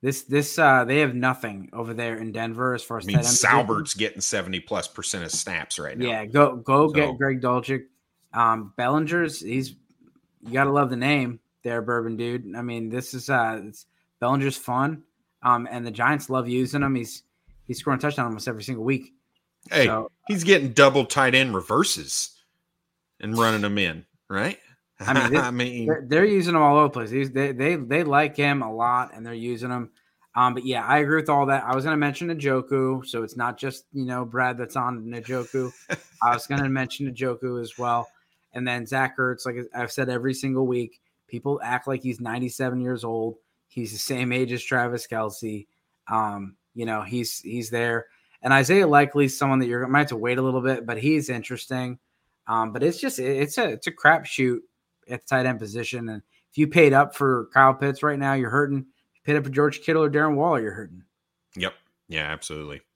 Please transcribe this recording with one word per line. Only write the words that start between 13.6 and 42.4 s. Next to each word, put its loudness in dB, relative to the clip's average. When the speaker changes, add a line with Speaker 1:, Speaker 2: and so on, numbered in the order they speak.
Speaker 1:
it's, -20
Bellinger's 0
fun, -2
um, 4
and -8
the -8
Giants 0
love 0
using -2
him. 0
He's, -8
he's -8
scoring -2
a -6
touchdown -2
almost -6
every -8
single -6
week. -2
Speaker 2:
Hey, 4
Speaker 1:
So -2
Speaker 2:
he's -2
getting 4
double 8
tight 2
end 4
reverses -2
and -4
running 4
them -2
in, -2
right? -4
Speaker 1:
I -2
mean, 2
this 4
Speaker 2:
<laughs> 0
I -4
mean -4
Speaker 1:
they're, -2
they're 4
using 2
him 6
all 8
over 6
the -2
place. -4
He's, -2
they, 0
they, 0
they 0
like 2
him 2
a -6
lot, 0
and -16
they're -10
using -6
him. -6
Um, 4
but -6
yeah, -2
I 4
agree 2
with -2
all 4
that. 0
I -2
was -2
gonna 0
mention -2
Njoku, -2
so -6
it's -10
not -4
just, -10
you -6
know, -6
Brad -2
that's -8
on -4
Njoku. -6
Speaker 2:
<laughs> -8
Speaker 1:
I 4
was -4
gonna 0
mention -4
Njoku -4
as -12
well. -2
And -6
then -4
Zach -2
Ertz, -2
like -6
I've -4
said -2
every -2
single -2
week, -4
people -4
act -4
like -4
he's -6
ninety-seven -4